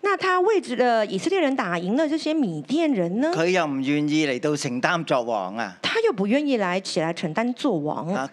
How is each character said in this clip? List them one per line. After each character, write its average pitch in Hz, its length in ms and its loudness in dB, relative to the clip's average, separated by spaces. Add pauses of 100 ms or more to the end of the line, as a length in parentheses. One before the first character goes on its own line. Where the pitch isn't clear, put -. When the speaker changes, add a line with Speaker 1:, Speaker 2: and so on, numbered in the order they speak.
Speaker 1:
那 392 120 2
他 370 240 2
為 392 200 4
着 240 460 2
以 190 100 -4
色 180 140 -2
列 381 100 2
人 277 140 2
打 196 220 0
贏 180 200 0
了 311 120 2
這 311 100 0
些 302 160 -2
米 190 280 0
甸 311 300 0
人 185 280 0
呢？ 311 120 2
Speaker 2:
佢 170 180 2
又 180 140 2
唔 139 160 -2
願 147 280 0
意 156 180 2
嚟 127 140 0
到 147 160 0
承 127 260 -4
擔 165 220 0
作 135 180 0
王 107 340 -2
啊。 101 240 -6
Speaker 1:
他 - 200 -2
又 440 120 2
不 202 140 -2
願 269 180 2
意 277 120 0
來 190 240 0
起 - 200 -4
來 160 120 0
承 170 200 -6
擔 240 220 -2
作 226 240 -2
王。 151 300 -4
Speaker 2:
啊， 175 240 -4